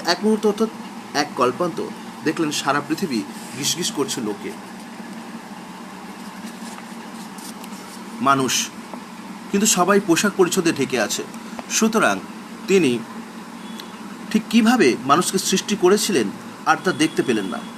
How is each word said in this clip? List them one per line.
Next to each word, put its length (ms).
এক 160
মুহূর্ত 240
অর্থাৎ 240
এক 220
কল্পান্ত 440
দেখলেন 280
সারা 300
পৃথিবী 380
গিসগিস 380
করছে 300
লোকে। 300
মানুষ, 460
কিন্তু 160
সবাই 320
পোশাক 380
পরিচ্ছদে 360
ঢেকে 260
আছে। 240
সুতরাং 500
তিনি 320
ঠিক 180
কিভাবে 460
মানুষকে 320
সৃষ্টি 440
করেছিলেন 460
আর 180
তা 80
দেখতে 320
পেলেন 220
না। 140